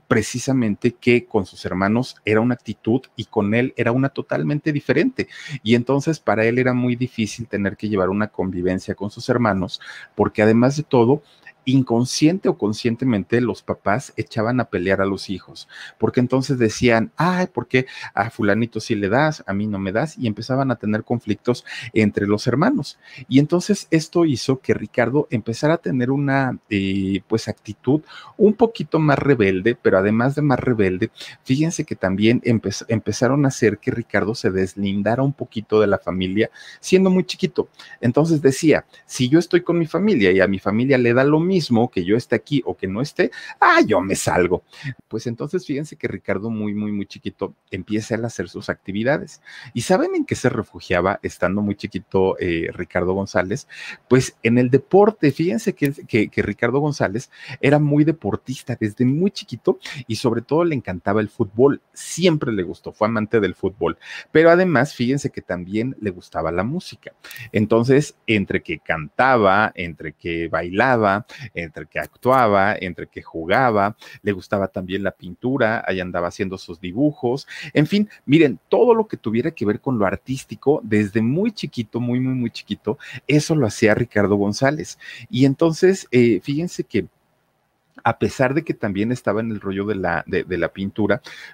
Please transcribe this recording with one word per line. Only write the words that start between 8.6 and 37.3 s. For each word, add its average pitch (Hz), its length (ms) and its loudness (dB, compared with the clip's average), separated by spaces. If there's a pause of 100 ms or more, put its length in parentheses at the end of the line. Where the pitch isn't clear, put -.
con 104 160 -8
sus - 180 -6
hermanos, 107 520 0 (340)
porque 101 260 0
además 117 360 4
de 147 60 -4
todo, 123 380 2 (460)
inconsciente 131 800 0
o 165 120 0
conscientemente, 113 840 -2
los 110 220 -4
papás 101 540 -4
echaban 113 420 -4
a 117 60 -2
pelear 95 360 0
a 95 40 0
los 98 260 -4
hijos, - 360 -12 (300)
porque 113 220 0
entonces 131 400 0
decían: 113 580 2
"Ay, 180 300 0
¿por - 200 -8
qué 127 200 0 (260)
a 110 160 -2
fulanito 110 500 0
sí - 140 -4
le 101 160 0
das, 151 380 0
a 98 60 -4
mí 104 120 -2
no 101 140 -4
me 95 120 -4
das?". 135 260 -4
Y 123 100 -4
empezaban 127 420 -2
a 120 60 -2
tener 107 280 -2
conflictos 120 600 -2 (280)
entre 104 340 2
los 104 180 0
hermanos. 156 540 -2 (280)
Y 131 120 4
entonces 175 500 0
esto 165 360 0
hizo 135 360 0
que 113 140 0
Ricardo 123 560 -2
empezara 123 440 -2
a - 20 0
tener 131 340 -2
una, 135 480 0 (100)
eh, 98 580 0
pues, 110 200 -2
actitud 123 540 -2 (360)
un 214 160 6
poquito 214 460 0
más 151 180 4
rebelde, 110 580 2
pero 98 220 2
además 113 380 2
de 147 80 -2
más 139 160 2
rebelde, 107 500 0 (340)
fíjense 156 400 0
que - 120 -10
también 101 460 2
empe-, - 480 -2
empezaron 120 560 0
a - 20 2
hacer 107 320 0
que - 100 -8
Ricardo 104 460 -2
se 104 160 -2
deslindara 101 720 -2
un 139 100 0
poquito 107 480 -2
de 104 60 4
la 98 100 2
familia, 92 540 -2 (280)
siendo 190 300 4
muy 185 140 4
chiquito. - 460 -4 (320)